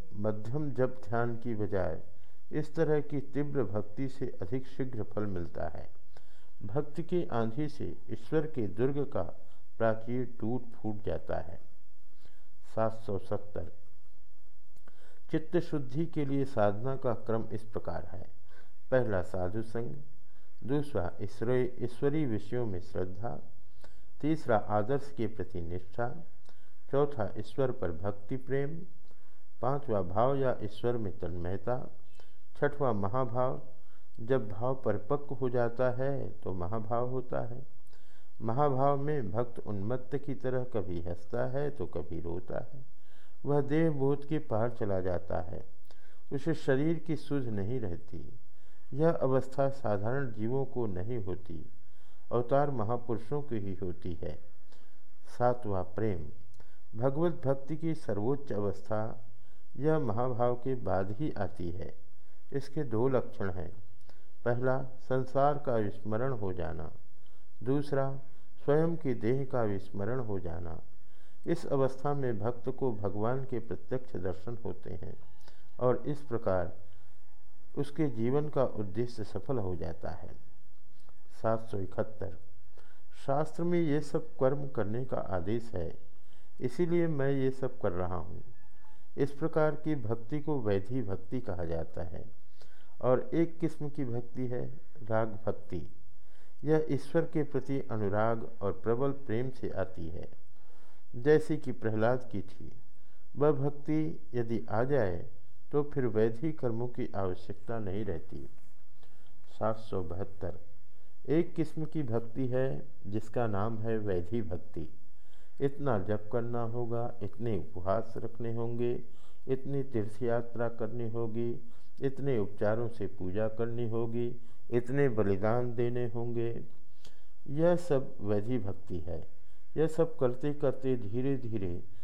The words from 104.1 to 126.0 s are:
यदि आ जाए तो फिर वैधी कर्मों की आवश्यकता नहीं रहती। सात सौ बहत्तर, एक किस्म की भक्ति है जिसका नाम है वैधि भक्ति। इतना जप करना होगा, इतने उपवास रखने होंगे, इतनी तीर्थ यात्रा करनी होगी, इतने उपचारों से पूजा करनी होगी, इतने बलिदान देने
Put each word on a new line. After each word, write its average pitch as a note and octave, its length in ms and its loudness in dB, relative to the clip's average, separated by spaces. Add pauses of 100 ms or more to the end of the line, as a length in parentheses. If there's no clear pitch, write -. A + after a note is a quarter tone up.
यदि A2+ 360 0
आ G#2+ 140 2
जाए G2+ 460 2 (420)
तो D3 100 2
फिर C#3+ 240 0
वैधी A#2 460 2
कर्मों A#2+ 360 0
की - 280 0
आवश्यकता G2 640 0
नहीं G#2 260 0
रहती। D#2+ 440 0 (1120)
सात A2 180 0
सौ G#2+ 260 -2
बहत्तर, F2+ 560 0 (680)
एक E3+ 260 2
किस्म D#3 300 0
की D#3 180 0
भक्ति A#2 440 0
है C3 400 0 (200)
जिसका A2 400 0
नाम G#2+ 320 2
है A2 200 2
वैधि G#2 440 0
भक्ति। F2 460 0 (720)
इतना C#3 380 2
जप G#2 340 0
करना A#2+ 300 0
होगा, A#2 600 0
इतने G#2+ 360 0
उपवास G2 580 0
रखने A2+ 380 -2
होंगे, A#2 500 0 (440)
इतनी C3+ 340 0
तीर्थ A2+ 400 0
यात्रा A#2 460 0
करनी A2+ 400 0
होगी, A#2 520 0 (400)
इतने C3 380 0
उपचारों G#2+ 500 0
से G#2+ 180 0
पूजा G2 420 0
करनी A#2 400 0
होगी, A#2+ 480 0 (340)
इतने C3 380 2
बलिदान G#2+ 640 2
देने A#2+ 320 0